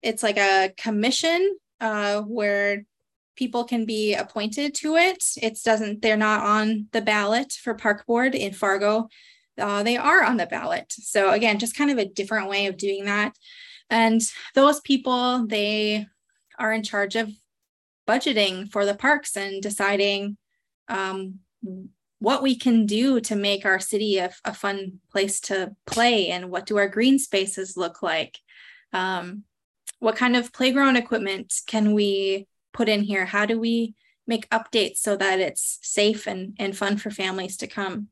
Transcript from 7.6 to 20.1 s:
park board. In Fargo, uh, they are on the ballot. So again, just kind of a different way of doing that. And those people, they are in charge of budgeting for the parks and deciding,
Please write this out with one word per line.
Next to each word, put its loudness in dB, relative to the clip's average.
park -2
board. 2
In -4
Fargo, 0
uh, -2
they 2
are 4
on 2
the 0
ballot. -6
So 2
again, 2
just -4
kind 2
of 0
a -2
different -4
way -2
of -4
doing -4
that. -2
And 4
those 6
people, 0
they 0
are 0
in -2
charge -2
of -2
budgeting 0
for 0
the 0
parks 0
and -6
deciding, -2